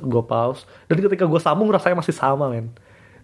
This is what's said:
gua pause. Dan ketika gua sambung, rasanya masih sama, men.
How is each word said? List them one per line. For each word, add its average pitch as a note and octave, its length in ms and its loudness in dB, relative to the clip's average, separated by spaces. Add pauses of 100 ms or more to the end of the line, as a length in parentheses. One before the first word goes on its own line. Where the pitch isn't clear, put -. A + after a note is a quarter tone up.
gua A#2 240 0
pause. A#2 400 -2 (240)
Dan F#3 160 2
ketika F#3+ 240 2
gua D#3+ 80 2
sambung, E3 320 2
rasanya F3+ 320 2
masih D#3 160 -4
sama, C#3 320 0
men. A#2 240 -6 (500)